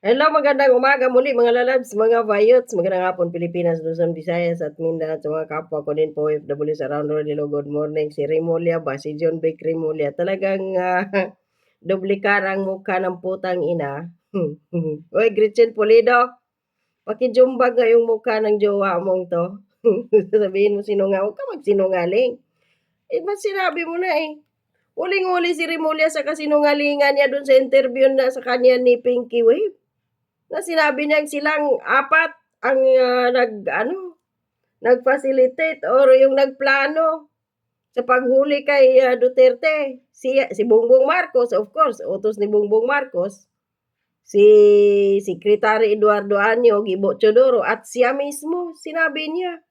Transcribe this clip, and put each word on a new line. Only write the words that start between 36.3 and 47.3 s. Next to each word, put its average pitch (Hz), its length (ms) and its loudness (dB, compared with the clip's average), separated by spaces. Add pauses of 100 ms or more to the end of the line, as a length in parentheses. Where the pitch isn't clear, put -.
nagplano 277 960 0 (600)
sa 247 120 -8
paghuli 262 600 2
kay, 269 380 6
ah, 254 160 4
Duterte. 254 920 2
Si, - 300 -6
si - 240 -4
Bongbong 233 400 4
Marcos, 302 480 0
of 208 180 -2
course, 302 300 0
utos 196 380 -4
ni 202 80 -2
Bongbong 208 400 0
Marcos. 247 640 -4 (720)
Si 202 240 4 (720)
Secretary 208 720 0
Eduardo 208 460 0
Año, 220 440 2
Gibo 196 340 -2
Chodoro, 233 460 4